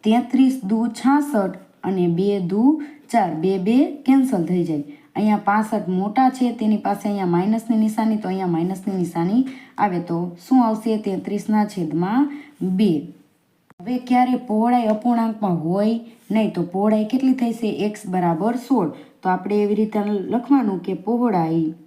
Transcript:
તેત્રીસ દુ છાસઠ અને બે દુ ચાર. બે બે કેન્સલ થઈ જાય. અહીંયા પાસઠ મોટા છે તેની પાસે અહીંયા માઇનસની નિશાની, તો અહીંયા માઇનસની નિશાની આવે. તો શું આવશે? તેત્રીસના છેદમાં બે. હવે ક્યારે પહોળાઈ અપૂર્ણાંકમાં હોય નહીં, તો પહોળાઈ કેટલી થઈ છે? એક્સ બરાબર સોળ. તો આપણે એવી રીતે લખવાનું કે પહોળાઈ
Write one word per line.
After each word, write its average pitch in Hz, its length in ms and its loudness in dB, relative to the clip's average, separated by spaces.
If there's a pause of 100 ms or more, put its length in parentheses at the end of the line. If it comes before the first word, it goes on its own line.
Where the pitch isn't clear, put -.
તેત્રીસ 247 500 4 (160)
દુ 226 80 2 (200)
છાસઠ 254 580 0 (300)
અને 185 180 2 (120)
બે 196 120 2 (220)
દુ 208 120 2 (480)
ચાર. 196 200 2 (120)
બે 190 100 2 (140)
બે 233 100 4 (280)
કેન્સલ 254 460 4
થઈ 175 180 2
જાય. 147 140 -2 (320)
અહીંયા 208 340 0
પાસઠ 208 380 0 (120)
મોટા 214 380 2
છે 240 220 0
તેની 214 260 0
પાસે 202 240 -4
અહીંયા 185 260 0
માઇનસની 220 500 0
નિશાની, 220 320 0
તો 202 100 -6
અહીંયા 185 280 -2
માઇનસની 185 420 -4
નિશાની 175 440 0 (360)
આવે. 180 220 0 (100)
તો 170 80 -2 (260)
શું 262 220 4
આવશે? 220 320 0 (100)
તેત્રીસના 202 680 -2
છેદમાં 185 560 0 (320)
બે. 185 300 2 (920)
હવે 247 160 -6 (100)
ક્યારે 247 300 2 (100)
પહોળાઈ 220 460 2
અપૂર્ણાંકમાં 220 720 0
હોય 208 340 0 (320)
નહીં, 208 220 2
તો 175 80 -4 (120)
પહોળાઈ 214 380 2
કેટલી 262 300 2
થઈ 233 200 -2
છે? 214 80 -2 (200)
એક્સ - 240 -12
બરાબર 180 420 0 (140)
સોળ. 190 200 2 (320)
તો 185 80 -2
આપણે 202 340 0
એવી 202 180 0
રીતે 214 180 0 (340)
લખવાનું 240 520 2
કે 190 80 -2 (120)
પહોળાઈ 175 600 0 (200)